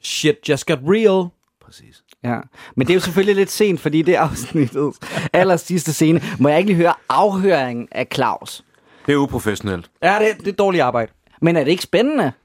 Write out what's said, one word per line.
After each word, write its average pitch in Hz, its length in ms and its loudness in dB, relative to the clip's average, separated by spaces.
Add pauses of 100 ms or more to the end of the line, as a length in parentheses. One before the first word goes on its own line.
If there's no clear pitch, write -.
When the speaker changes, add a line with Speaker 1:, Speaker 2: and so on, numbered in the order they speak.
Speaker 1:
Shit - 300 0 (140)
just 139 160 -2
got 151 220 -2
real. 190 420 2 (360)
Speaker 2:
Præcis. - 380 -20 (200)
Speaker 3:
Ja. 120 140 -4 (400)
Men 131 100 0
det 180 60 4
er - 20 4
jo 185 40 4
selvfølgelig 190 360 0
lidt 196 160 0
sent, 202 280 0
fordi 156 220 0
det 165 140 4
er 120 60 2
afsnittets 139 800 -2 (340)
aller 180 240 4
sidste 160 360 -4
scene. 160 280 2 (180)
Må 143 100 4
jeg 151 80 4
ikke 190 120 2
lige 185 80 2
høre 170 160 2 (160)
afhøringen 160 840 0
af 127 220 -6
Claus? - 500 -4 (420)
Speaker 2:
Det 143 80 0
er 143 40 2
uprofessionelt. 107 720 -4 (140)
Speaker 1:
Ja, 190 160 2
det, 214 260 -2
det - 20 -4
er 196 80 -6
dårligt 190 280 2
arbejde. 120 280 -2 (300)
Speaker 3:
Men 170 160 2
er 147 60 0
det 139 80 0
ikke 180 120 0
spændende? 226 480 0 (140)